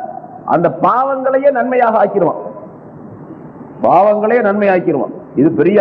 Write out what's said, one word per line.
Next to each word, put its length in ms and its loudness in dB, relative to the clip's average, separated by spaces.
அந்த 120 2
பாவங்களையே 720 2
நன்மையாக 440 2
ஆக்கிடுவான், 380 0
பாவங்களே 520 4
நன்மை 260 0
ஆக்கிடுவான். 400 -2
இது 80 4
பெரிய 220 4